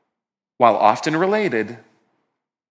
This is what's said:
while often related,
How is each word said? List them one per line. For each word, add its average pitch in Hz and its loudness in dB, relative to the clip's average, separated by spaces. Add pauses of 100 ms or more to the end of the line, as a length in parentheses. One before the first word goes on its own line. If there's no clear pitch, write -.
(580)
while 113 4
often 123 0
related, 160 -2 (920)